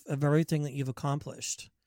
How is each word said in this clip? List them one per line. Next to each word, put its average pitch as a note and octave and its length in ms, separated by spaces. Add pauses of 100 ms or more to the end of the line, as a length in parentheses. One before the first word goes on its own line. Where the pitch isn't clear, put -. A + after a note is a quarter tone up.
of C#3+ 160
everything D3+ 400
that C3+ 100
you've C3+ 160
accomplished? - 800 (180)